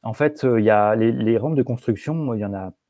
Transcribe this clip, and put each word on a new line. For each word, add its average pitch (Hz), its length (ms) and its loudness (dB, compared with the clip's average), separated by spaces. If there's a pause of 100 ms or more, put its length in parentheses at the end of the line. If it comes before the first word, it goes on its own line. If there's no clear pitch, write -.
En 117 120 -8
fait, 151 300 -2
euh, 123 160 2
il 104 60 2
y 110 60 6
a 104 240 4
les, 110 160 2
les 113 260 0
rampes 147 180 -2
de 131 80 2
construction, 127 720 -4
il 107 60 -4
y 104 60 -4
en 101 100 -6
a 95 180 -10 (160)